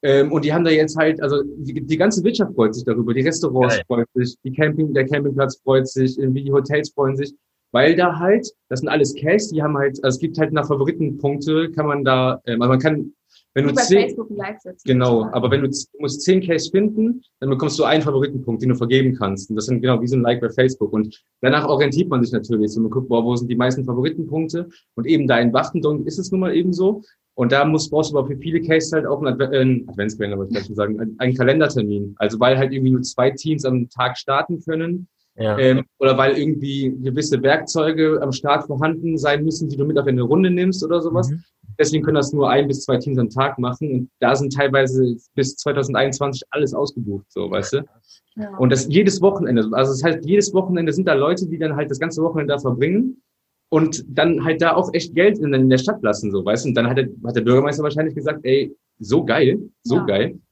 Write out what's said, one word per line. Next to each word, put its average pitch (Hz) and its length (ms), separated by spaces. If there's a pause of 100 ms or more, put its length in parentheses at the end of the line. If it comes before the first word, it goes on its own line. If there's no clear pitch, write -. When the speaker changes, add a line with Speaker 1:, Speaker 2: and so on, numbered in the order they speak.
Speaker 1:
Ähm, 139 300
und 151 140
die 151 80
haben 170 100
da 165 80
jetzt 156 240
halt, 156 260
also 143 220 (140)
die, 131 160 (120)
die 160 120
ganze 190 260
Wirtschaft 226 320
freut 110 180
sich 117 120
darüber, 117 280
die 131 80
Restaurants 131 540
Speaker 2:
Geil. 101 120
Speaker 1:
freuen 120 260
sich, 123 320
die 131 80
Camping, 151 400
der 131 140
Campingplatz 139 540
freut 131 280
sich, 131 280
irgendwie 135 280
die 135 80
Hotels 139 360
freuen 135 280
sich, 139 160 (380)
weil 143 240
da 180 240
halt, 208 280 (220)
das 131 120
sind 147 80
alles 143 260
Caches, 190 340
die 156 140
haben 151 140
halt, 139 260
also 131 120
es 131 40
gibt - 180
halt 156 140
nach 147 160
Favoritenpunkte, 147 1040
kann 156 160
man 143 160
da, 127 420
ähm, 117 160
also 123 100
man 131 80
kann 151 340 (420)
wenn 139 100
Speaker 3:
Wie - 40
Speaker 1:
du 135 60
Speaker 3:
bei 254 80
Speaker 1:
zehn, 196 180
Speaker 3:
Facebook 233 300
Likes 202 320
setzen, - 240
Speaker 1:
genau, 127 240
Speaker 3:
sozusagen. 110 240
Speaker 1:
aber 123 160
wenn 135 100
du 135 80
z-, - 240
du - 80
musst 139 220
zehn 185 180
Caches 165 280
finden, 214 520 (180)
dann 135 120
bekommst 135 260
du 156 60
einen 151 180
Favoritenpunkt, 135 640
den 127 60
du 123 60
vergeben 127 400
kannst. 98 340
Und 110 60
das 107 120
sind 123 140
genau 123 200
wie 123 60
so 127 80
ein 127 80
Like 123 180
bei 117 80
Facebook. 131 420
Und 107 300 (200)
danach 135 260
orientiert 147 420
man 127 140
sich 117 100
natürlich. 107 400
So, 113 80
man 110 80
guckt, 123 200
boah, 117 140
wo 120 120
sind 120 140
die 120 60
meisten 127 300
Favoritenpunkte? 160 840 (260)
Und 113 100
eben 147 220
da 123 120
in 120 140
Wachtendonk 151 540
ist 156 100
es 185 140
nun 190 100
mal 180 140
eben 180 180
so. 190 300 (320)
Und 120 160
da 139 140
musst, 156 260
brauchst 151 220
du 147 60
aber 131 80
für 139 100
viele 160 240
Caches 160 300
halt 156 160
auch 139 140
einen 131 140
Adve-, 135 200
äh, 135 60
einen 127 280
Adventskalender, 101 480
wollte 98 140
ich 113 60
grad 98 100
schon 101 80
sagen, 104 240
einen, 110 200
einen 127 160
Kalendertermin. 123 840
Also 110 220
weil 127 180
halt 135 160
irgendwie 131 180
nur 127 120
zwei 127 280
Teams 147 340
am 127 240
Tag 127 280
starten 143 460
können. 170 440 (280)
Speaker 2:
Ja. 107 220
Speaker 1:
Ähm, 131 260 (140)
oder 135 180
weil 135 220
irgendwie 139 640
gewisse 131 400
Werkzeuge 156 800
am 139 100
Start 147 360
vorhanden 160 500
sein 147 260
müssen, 160 240
die 135 100
du 139 60
mit 151 140
auf 139 80
eine 127 160
Runde 165 300
nimmst 180 320
oder 165 180
sowas. 160 300
Speaker 2:
Mhm. 165 120 (360)
Speaker 1:
Deswegen 151 240
können 156 140
das 139 160
nur 139 180
ein 139 160
bis 135 160
zwei 123 140
Teams 127 200
am 113 140
Tag 135 260
machen. 123 340
Und 127 180 (100)
da 127 160
sind 139 200
teilweise 131 600 (180)
bis 135 220
zweitausendeinundzwanzig 135 960
alles 135 240
ausgebucht, 110 540
so, 92 200
weißt 98 240
du? 139 40 (580)
Speaker 3:
Ja. 208 220
Speaker 1:
Und 131 140
das 131 160
jedes 190 360
Wochenende. 160 480
Also 135 220
das 131 100
heißt, 160 200
jedes 196 300
Wochenende 180 400
sind 180 140
da 165 80
Leute, 170 320
die 160 100
dann 156 180
halt 147 140
das 135 100
ganze 160 220
Wochenende 160 320
da 139 60
verbringen 151 640 (460)
und 156 380
dann 151 380
halt 160 160
da 165 140
auch 180 180
echt 170 220
Geld 202 240
in, 147 140
in 131 160
der 131 100
Stadt 208 240
lassen, 104 280
so, 98 140
weißt 107 200
du? 143 40
Und 117 60
dann 117 120
hat 123 100
der, 127 100 (180)
hat 120 100
der 120 60
Bürgermeister 135 400
wahrscheinlich 151 320
gesagt, 151 300
"Ey, 131 320 (240)
so 110 260
geil, 156 320 (240)
so - 140
Speaker 3:
Ja. - 100
Speaker 1:
geil. 104 340 (120)